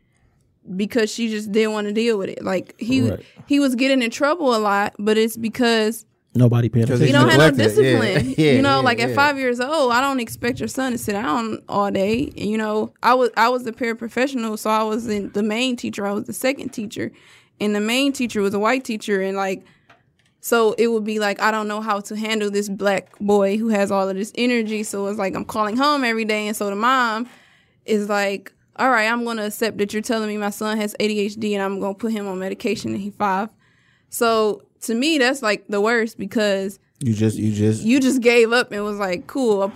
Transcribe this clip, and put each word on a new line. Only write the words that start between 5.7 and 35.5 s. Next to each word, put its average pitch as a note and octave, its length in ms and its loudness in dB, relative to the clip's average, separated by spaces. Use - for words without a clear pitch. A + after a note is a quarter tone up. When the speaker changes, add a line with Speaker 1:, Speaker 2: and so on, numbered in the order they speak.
Speaker 2:
Nobody A#2+ 320 6
paying A#2 180 2
Speaker 3:
'Cause B2 140 2
Speaker 2:
attention. - 140 6
Speaker 1:
You C#4+ 80 8
don't D#4+ 80 6
have D#4 80 6
no - 80 4
Speaker 3:
neglected. G#3+ 200 4
Yeah. C4 160 4
Speaker 1:
discipline. A3 380 0
Speaker 3:
<laughs> D#3 60 4
Yeah, G3+ 80 6
Speaker 1:
You C4 100 6
know, C#4 180 4
Speaker 3:
yeah, C4 40 2
Speaker 1:
like, A#3+ 160 2
at G#3+ 100 0
Speaker 3:
yeah. G3+ 40 -4
Speaker 1:
five C#4+ 240 2
years B3 220 -2
old, C4+ 320 0
I A#3+ 80 2
don't C4+ 180 0
expect A#3+ 400 -4
your A3+ 100 -4
son C4 240 -4
to A#3 60 -4
sit G#3+ 140 -4
down A3 560 -2
all G3+ 240 0
day. G3+ 440 -2
And, G3+ 140 -4
you A3 80 -2
know, G#3+ 340 -2
I A#3 100 4
was, B3+ 220 2
I A3+ 120 4
was B3+ 160 -2
the C4 80 -6
paraprofessional, A#3 840 -4
so - 120 -4
I A3 120 2
wasn't G#3+ 520 -4
the G#3 100 0
main A#3+ 320 0
teacher. G#3+ 300 -6
I G3+ 60 -2
was G#3 120 -4
the - 80 -12
second - 380 -4
teacher. - 420 -10
And G#3 140 0
the G#3 60 0
main B3+ 320 0
teacher A3+ 300 -2
was G3 100 0
a G3+ 60 -2
white A#3+ 240 0
teacher. G#3+ 380 -4
And, F#3+ 160 -2
like, F#3+ 280 -4
so A3+ 360 2
it A#3 120 4
would A3+ 160 0
be G#3+ 160 -4
like, G3+ 200 -2
I G#3+ 120 2
don't G#3+ 160 -2
know G#3 120 -6
how G#3+ 200 -4
to G#3+ 160 -10
handle G#3+ 340 -2
this G3+ 180 -2
black G3 520 -2
boy G3+ 360 2
who A3 120 -2
has G3+ 240 2
all G3 160 2
of F#3+ 80 -4
this G#3+ 180 -6
energy. A3+ 480 0
So G3+ 240 -6
it's G#3 120 -4
like, G3 180 -4
I'm G#3+ 80 -6
calling G#3+ 320 -2
home C#4+ 260 2
every A3+ 220 0
day. G#3+ 240 -2
And G#3+ 80 -4
so G#3 120 -4
the G3 80 -4
mom A#3+ 520 0
is G#3 220 0
like, G3+ 440 -2
"All C4 140 2
right, A3 160 4
I'm A#3+ 180 0
gonna A3+ 220 -4
accept G#3 320 -4
that G3+ 140 -2
you're G#3+ 100 -4
telling A3 260 -2
me G#3 80 -6
my G#3 140 -4
son G#3+ 280 -4
has G#3+ 200 -4
A G#3+ 80 0
D G#3+ 140 -2
H G#3 160 -4
D G#3+ 180 -2
and G3 80 -2
I'm G3 180 -2
gonna G3 140 -4
put A3+ 180 -6
him G#3 140 -4
on F#3+ 140 -6
medication G3+ 520 -6
and G#3+ 80 -6
he G3+ 100 -8
five." G3+ 400 -2
So A3 520 0
to A3+ 120 -4
me, D4 220 2
that's, B3+ 260 2
like, G#3 260 -2